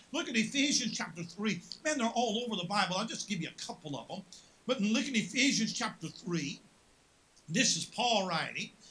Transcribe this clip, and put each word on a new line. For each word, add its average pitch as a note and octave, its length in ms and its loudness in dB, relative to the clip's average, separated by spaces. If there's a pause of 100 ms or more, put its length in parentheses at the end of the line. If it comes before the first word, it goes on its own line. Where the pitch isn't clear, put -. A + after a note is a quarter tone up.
(120)
look E4 160 -2
at B3 80 -4
Ephesians C4 600 2
chapter E3+ 260 -6
three. F#3+ 380 -2 (240)
Man, D4+ 140 0
they're A3+ 160 2
all A#3 300 2
over A3 100 -4
the F3+ 140 -2
Bible. F#3 280 2
I'll G#3+ 100 2
just - 220 -6
give F#3+ 120 -2
you D3+ 80 -2
a - 180 -10
couple D3+ 300 -8
of A#2 120 -10
them. F#3+ 160 -8 (420)
But B3 140 0
look A3+ 280 2
at C4 80 -2
Ephesians A3 560 4
chapter G#3 360 -4
three. D3 520 -4 (880)
This F3 280 4
is D#3+ 80 -4
Paul G#3+ 440 2
writing. D#3 420 -2 (200)